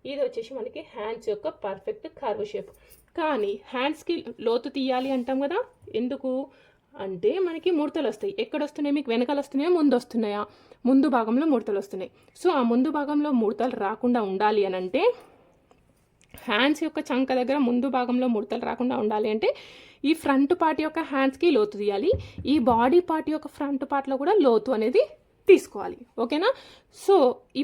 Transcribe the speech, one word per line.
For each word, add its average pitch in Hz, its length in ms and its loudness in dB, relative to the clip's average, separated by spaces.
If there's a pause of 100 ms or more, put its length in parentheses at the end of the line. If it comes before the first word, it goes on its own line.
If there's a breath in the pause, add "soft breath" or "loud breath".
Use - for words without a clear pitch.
(100)
ఇది 285 160 -8
వచ్చేసి 226 320 -10
మనకి 254 220 -10 (140)
హ్యాండ్స్ 226 380 -8
యొక్క 202 160 -6 (160)
పర్ఫెక్ట్ 214 420 -8 (140)
కర్వ్ 214 320 -4
షేప్. 196 180 -10 (480 soft breath)
కానీ 262 320 -2 (220)
హ్యాండ్స్కి 285 420 -4 (320)
లోతు 233 300 0
తీయాలి 262 400 -2
అంటాం 262 280 -2
కదా, 349 140 -2 (420)
ఎందుకు 262 300 -4 (760 soft breath)
అంటే 190 260 -2 (160)
మనకి 330 320 -4
ముడతలు 294 340 -2
వస్తాయి. 196 200 -6 (100)
ఎక్కడ 285 240 -4
వస్తున్నాయి 285 300 -2
మీకు? 277 160 -4
వెనకాల 247 300 0
వస్తున్నాయా, 285 360 -2
ముందు 285 220 4
వస్తున్నాయా? 208 420 -4 (460 loud breath)
ముందు 269 180 6 (100)
భాగంలో 233 360 0
ముడతలు 226 300 -2
వస్తున్నాయి. 185 280 -12 (300 soft breath)
So 349 60 -4 (120)
ఆ - 20 2 (100)
ముందు 262 280 2
భాగంలో 294 320 0 (100)
ముడతలు 233 360 0 (100)
రాకుండా 240 340 0 (100)
ఉండాలి 208 380 2
అని 185 140 -2
అంటే 254 200 0 (1400 loud breath)
హ్యాండ్స్ 269 400 2
యొక్క 311 120 -8 (120)
చంక 262 180 0 (120)
దగ్గర 254 160 0 (120)
ముందు 247 280 0
భాగంలో 247 380 0
ముడతలు 226 360 -4
రాకుండా 247 340 -2
ఉండాలి 214 300 0
అంటే 370 160 0 (600 loud breath)
ఈ 320 120 2
ఫ్రంట్ 277 400 2
పార్ట్ 311 240 0
యొక్క 311 120 -6 (140)
హ్యాండ్స్కి 269 440 2
లోతు 208 260 0
తీయాలి, 208 300 0 (400 loud breath)
ఈ 302 40 4 (140)
బాడీ 254 300 4 (100)
పార్ట్ 311 240 -4
యొక్క 302 220 -8
ఫ్రంట్ 285 360 -4
పార్ట్లో 269 300 -2
కూడా 370 140 2 (100)
లోతు 226 320 4
అనేది 262 260 2 (460)
తీసుకోవాలి. 196 480 4 (260)
ఓకేనా? 320 280 2 (540 loud breath)
So 392 100 8 (480)